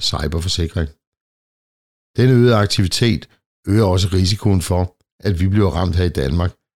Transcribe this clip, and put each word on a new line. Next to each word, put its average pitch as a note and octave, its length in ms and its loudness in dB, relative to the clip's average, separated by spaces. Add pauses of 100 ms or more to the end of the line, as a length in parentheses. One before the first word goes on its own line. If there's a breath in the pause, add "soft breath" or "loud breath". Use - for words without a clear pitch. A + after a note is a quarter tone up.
cyberforsikring. E2 880 -4 (1300)
Den B2 140 4
øgede A#2+ 260 4
aktivitet G#2 720 0 (380 soft breath)
øger G#2+ 180 2
også F#2 280 0
risikoen F#2+ 500 0
for, F2+ 340 -2 (240)
at F#2+ 200 -2
vi F#2+ 80 0
bliver G2 220 2
ramt E2+ 260 -2
her F2+ 80 0
i F2 40 0
Danmark. D#2+ 440 -2 (240)